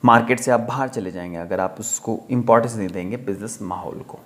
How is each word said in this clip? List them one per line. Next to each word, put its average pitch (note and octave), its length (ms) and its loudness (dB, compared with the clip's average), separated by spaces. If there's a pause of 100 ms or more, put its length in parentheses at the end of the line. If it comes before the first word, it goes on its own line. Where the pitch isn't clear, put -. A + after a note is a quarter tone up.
मार्केट A#2 360 6
से - 120 0
आप A#2 80 6
बाहर B2 280 -4
चले G2+ 240 -6
जाएंगे F2 260 -8
अगर F2 220 -4
आप F#2 200 -2
उसको - 400 -4 (120)
importance A#2 440 4
नहीं G2+ 120 -4
देंगे F#2 300 -6
business G#2 440 -8
माहौल F2+ 460 -8
को। - 180 -18